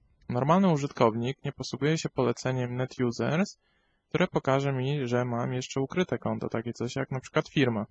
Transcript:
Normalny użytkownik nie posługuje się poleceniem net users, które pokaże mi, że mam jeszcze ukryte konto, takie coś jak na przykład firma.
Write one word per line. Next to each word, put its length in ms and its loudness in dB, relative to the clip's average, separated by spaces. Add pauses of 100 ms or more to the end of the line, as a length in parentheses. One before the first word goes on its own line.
(280)
Normalny 400 4
użytkownik 760 2
nie 80 -4
posługuje 460 -2
się 100 -4
poleceniem 680 -2
net 240 -4
users, 580 0 (500)
które 200 0
pokaże 440 0
mi, 360 -2
że 160 2
mam 280 -2
jeszcze 280 -4
ukryte 380 -2
konto, 300 -4
takie 240 -4
coś 240 -6
jak 140 -4
na 100 -4
przykład 280 -2
firma. 420 0